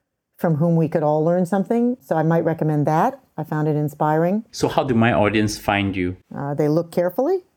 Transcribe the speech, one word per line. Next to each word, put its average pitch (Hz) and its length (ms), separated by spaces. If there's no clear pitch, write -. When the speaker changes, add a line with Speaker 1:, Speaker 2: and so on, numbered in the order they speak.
Speaker 1:
from 165 140
whom 170 200
we 160 120
could 160 200
all 151 160
learn 175 220
something. 233 540
So - 160
I 156 80
might 165 200
recommend 156 420
that. 180 340
I 156 80
found 151 240
it 147 80
inspiring. 156 720
Speaker 2:
So - 180
how 151 160
do 127 100
my 113 180
audience 104 440
find 101 400
you? 90 200
Speaker 1:
Uh, 143 180
they 147 140
look 165 220
carefully. 247 480